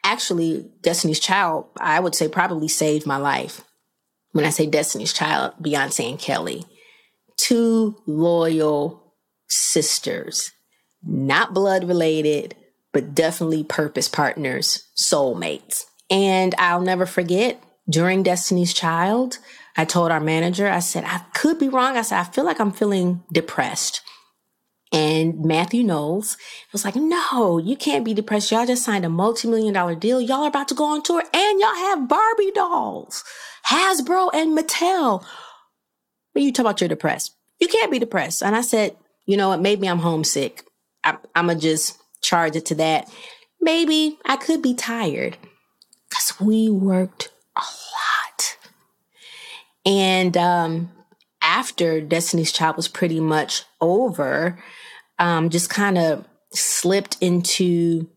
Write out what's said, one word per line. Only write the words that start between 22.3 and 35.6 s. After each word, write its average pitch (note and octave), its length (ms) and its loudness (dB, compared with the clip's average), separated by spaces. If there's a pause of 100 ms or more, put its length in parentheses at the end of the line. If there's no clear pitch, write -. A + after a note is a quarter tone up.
like E4+ 140 0
I'm G3+ 140 0
feeling F3+ 580 0
depressed." D#3 720 -2 (880)
And D#3+ 540 2
Matthew E3+ 380 2
Knowles F3 560 -2 (340)
was G3+ 140 -6
like, G#3 100 -4
"No, C4 640 2
you G3+ 180 -2
can't C#4+ 280 0
be A3 100 -2
depressed. G#3+ 360 -2
Y'all A3+ 140 2
just B3 200 0
signed G3 200 0
a E3 60 -2
multi-million A3 640 0
dollar F3 200 0
deal. A#3+ 280 0
Y'all C4+ 220 0
are D4 40 0
about C#4 200 -2
to C#4+ 60 -4
go D4+ 120 0
on D4+ 160 -2
tour, E4+ 200 0 (120)
and G4 260 2
y'all G4 140 2
have F4 340 -2
Barbie G#4 460 2
dolls, - 680 -4 (480)
Hasbro F4+ 600 2
and D#4 240 2
Mattel. D#4+ 640 0 (1120)